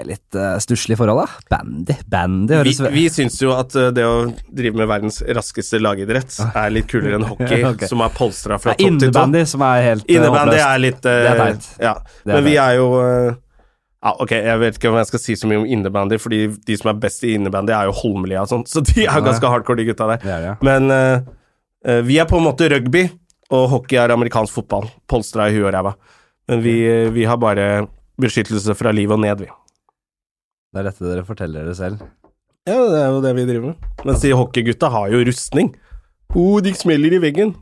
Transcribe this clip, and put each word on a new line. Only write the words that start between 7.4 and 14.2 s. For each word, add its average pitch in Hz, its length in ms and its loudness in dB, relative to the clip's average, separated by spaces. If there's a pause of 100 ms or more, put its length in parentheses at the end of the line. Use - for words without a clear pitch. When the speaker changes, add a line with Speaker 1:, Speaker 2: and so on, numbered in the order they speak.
Speaker 1:
<laughs> 131 80 2
Ok. 104 160 -6
Speaker 2:
som 117 140 -2
er 113 80 2
polstret 107 500 -4
fra 113 160 0
Speaker 1:
Det - 80 0
er 190 80 6
Speaker 2:
topp 156 80 2
til 131 120 4
tå. 131 120 4
Speaker 1:
innebandy 156 240 2
som 143 140 -4
er 127 220 4
helt, 110 260 2
eh, 175 80 6
Speaker 2:
Innebandy 127 400 4
Speaker 1:
håpløst. 135 180 4
Speaker 2:
er 131 40 2
litt, 127 260 0
eh, 120 180 4
Speaker 1:
Det 117 80 4
er 117 80 2
teit. 107 300 -2 (100)
Speaker 2:
ja. 113 140 0
Speaker 1:
Det - 340 -12
er 104 60 0
Speaker 2:
Men 143 100 4
vi 147 120 4
Speaker 1:
teit. 139 120 4
Speaker 2:
er 123 80 4
jo, 127 240 2
eh, 123 340 2 (720)
ja, 110 160 0
ok, 135 120 -4